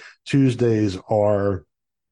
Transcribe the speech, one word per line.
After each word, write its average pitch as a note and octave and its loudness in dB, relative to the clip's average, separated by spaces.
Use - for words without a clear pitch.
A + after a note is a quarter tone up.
Tuesdays A2+ 0
are G2+ 0